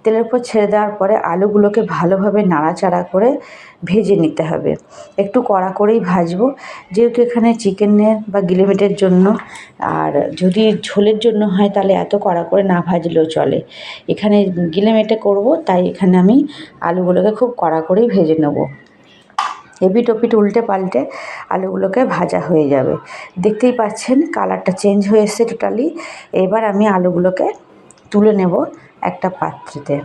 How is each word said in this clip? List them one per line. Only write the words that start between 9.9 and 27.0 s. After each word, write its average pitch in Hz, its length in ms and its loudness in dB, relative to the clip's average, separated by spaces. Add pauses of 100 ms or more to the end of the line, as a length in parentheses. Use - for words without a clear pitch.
আর 156 140 -2 (300)
যদি 185 200 2 (260)
ঝোলের 208 320 2
জন্য 214 220 2 (120)
হয় 202 220 2
তাহলে 196 180 2 (100)
এত 170 100 -4 (120)
কড়া 170 180 0
করে 196 200 0
না 185 140 2 (120)
ভাজলেও 165 360 0 (100)
চলে। 147 240 0 (500)
এখানে 208 280 0 (340)
গিলে 202 220 2
মেটে 220 220 2 (100)
করবো, 202 260 2 (140)
তাই 180 160 2 (100)
এখানে 185 320 2
আমি 220 140 6 (440)
আলুগুলোকে 180 580 0
খুব 156 100 0 (120)
কড়া 160 200 0
করেই 196 320 2
ভেজে 160 260 2
নেব। 147 200 0 (1300)
এপিট 233 220 2
ওপিট 220 300 0
উল্টে 208 220 2
পাল্টে 196 400 -2 (520)
আলুগুলোকে 190 480 -2 (140)
ভাজা 175 320 -2
হয়ে 156 260 2
যাবে। 147 200 0 (500)
দেখতেই 214 360 2
পাচ্ছেন 226 380 -2 (180)
কালারটা 185 360 -2 (100)
চেঞ্জ 202 280 2
হয়ে 214 180 4
এসেছে 226 200 -2
totally। 220 400 -4 (560)
এবার 208 180 0 (100)
আমি 202 160 2
আলুগুলোকে 180 600 0 (600)